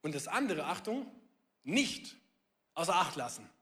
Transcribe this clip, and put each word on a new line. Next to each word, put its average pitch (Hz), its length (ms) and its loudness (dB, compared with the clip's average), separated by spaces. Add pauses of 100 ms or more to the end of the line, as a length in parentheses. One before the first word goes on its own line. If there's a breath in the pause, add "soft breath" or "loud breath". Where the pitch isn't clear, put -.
und 156 120 -4
das 143 140 -4
andere, 190 380 0
Achtung, 214 440 -2 (540)
nicht - 520 0 (600)
außer 170 180 2
Acht 180 220 4
lassen. 120 340 -6 (120)